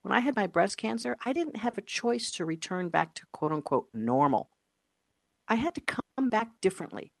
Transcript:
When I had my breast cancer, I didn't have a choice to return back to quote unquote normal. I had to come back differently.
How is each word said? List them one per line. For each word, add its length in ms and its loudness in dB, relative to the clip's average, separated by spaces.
When 120 0
I 60 6
had 160 0
my 100 2
breast 320 2
cancer, 380 -4
I 60 -2
didn't 240 -2
have 200 -2
a 60 -6
choice 500 -2
to 120 -4
return 440 -4
back 260 2
to 180 -16
quote 200 -2
unquote 400 0
normal. 560 2
I 80 4
had 180 0
to 80 -6
come 480 -2
back 220 0
differently. 580 -2